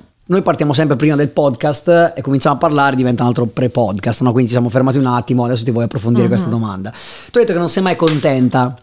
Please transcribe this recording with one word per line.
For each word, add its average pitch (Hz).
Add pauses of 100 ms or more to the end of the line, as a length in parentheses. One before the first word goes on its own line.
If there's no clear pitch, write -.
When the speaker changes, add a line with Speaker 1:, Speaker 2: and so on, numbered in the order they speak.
(240)
Speaker 1:
noi 185
partiamo 151
sempre 143
prima 151
del 143
podcast 156
e -
cominciamo 135
a -
parlare, 139
diventa 123
un 120
altro 120
pre-podcast, 117
no? 127
Quindi 123
ci 123
siamo 123
fermati 127
un 131
attimo, 123
adesso 120
ti 117
voglio 117
approfondire 110
Speaker 2:
Mhm. 90
Speaker 1:
questa 185
domanda. 110
Tu -
hai 233
detto 202
che 170
non 170
sei 190
mai 180
contenta, 135